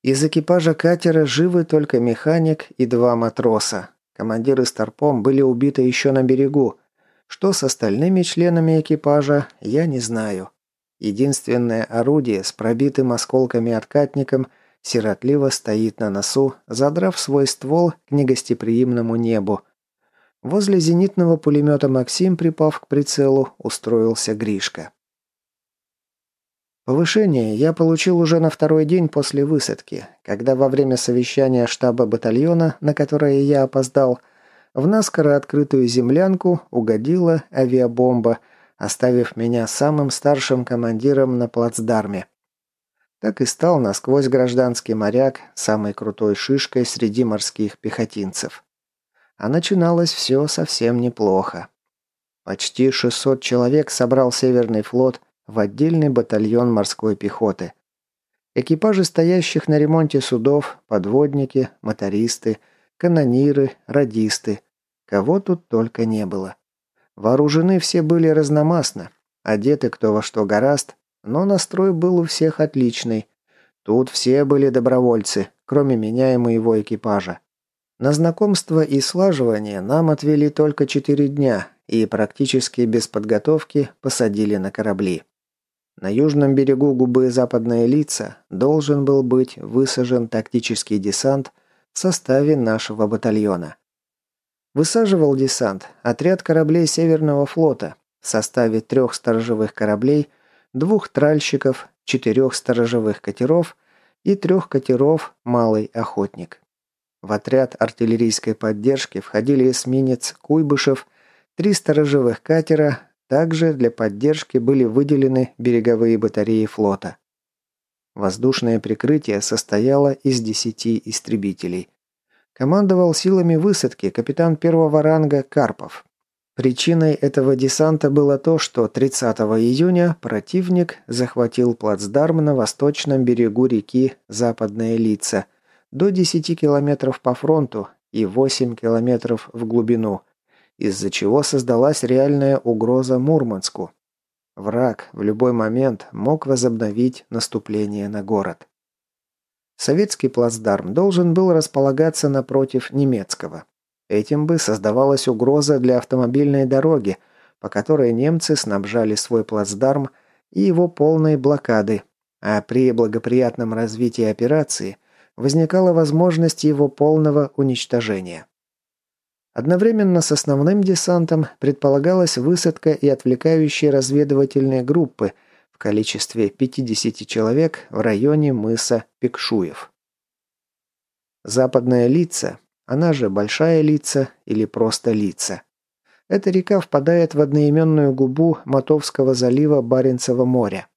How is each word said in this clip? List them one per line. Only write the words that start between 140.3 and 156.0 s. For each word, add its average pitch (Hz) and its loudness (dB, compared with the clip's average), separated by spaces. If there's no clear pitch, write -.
из-за 101 -4
чего 117 0
создалась 131 0
реальная 135 2
угроза 123 0
Мурманску. 123 -2
Враг 110 -2
в 104 -10
любой 110 2
момент 117 -2
мог 131 -2
возобновить 120 -2
наступление 104 -6
на 104 -8
город. 95 -6
Советский 170 -2
плацдарм 113 -2
должен 175 2
был 185 2
располагаться 151 0
напротив 135 -2
немецкого. 135 -4
Этим 147 0
бы 165 0
создавалась 113 0
угроза 135 2
для 127 2
автомобильной 135 0